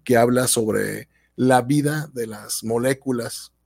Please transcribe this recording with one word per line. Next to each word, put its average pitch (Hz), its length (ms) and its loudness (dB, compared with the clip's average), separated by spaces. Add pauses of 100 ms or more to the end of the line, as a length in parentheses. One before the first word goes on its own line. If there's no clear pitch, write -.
que 123 140 4
habla 123 280 2
sobre 104 640 -2 (280)
la 127 260 4
vida 147 500 0
de 120 140 -6
las 104 360 -10
moléculas 117 880 -2 (120)